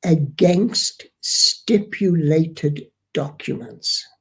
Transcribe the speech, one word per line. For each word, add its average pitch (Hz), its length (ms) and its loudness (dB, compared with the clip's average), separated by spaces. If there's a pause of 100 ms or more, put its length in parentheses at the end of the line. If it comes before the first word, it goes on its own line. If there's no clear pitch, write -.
against 175 1000 0 (140)
stipulated 160 1700 0 (280)
documents. - 880 -8 (160)